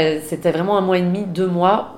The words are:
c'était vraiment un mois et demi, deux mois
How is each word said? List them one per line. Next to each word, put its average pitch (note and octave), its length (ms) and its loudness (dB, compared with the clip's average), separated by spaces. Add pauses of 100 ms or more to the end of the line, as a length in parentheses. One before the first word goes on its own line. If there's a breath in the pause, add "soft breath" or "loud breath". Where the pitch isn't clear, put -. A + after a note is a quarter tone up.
(200)
c'était D#3+ 300 -4
vraiment F3+ 260 0
un F#3+ 60 2
mois F#3 160 2
et F3+ 40 0
demi, F3+ 220 0
deux F#3 240 -2
mois F3+ 500 0